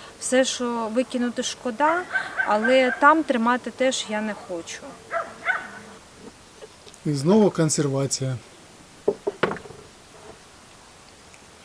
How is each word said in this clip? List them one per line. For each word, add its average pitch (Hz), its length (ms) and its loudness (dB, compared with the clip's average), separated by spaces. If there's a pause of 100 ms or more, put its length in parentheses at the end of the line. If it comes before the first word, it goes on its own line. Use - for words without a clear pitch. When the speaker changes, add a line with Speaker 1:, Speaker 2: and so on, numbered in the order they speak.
(200)
Speaker 1:
все, 254 240 4
що 233 480 -4
викинути 240 500 -2
шкода, 294 600 0 (440)
але 247 540 4
там 311 220 8
тримати 247 480 0
теж 254 380 -2
я 214 120 -4
не 214 140 -4 (140)
хочу. 170 320 -10 (2250)
Speaker 2:
І 151 60 0
знову 175 380 4
консервація. 139 880 0 (3250)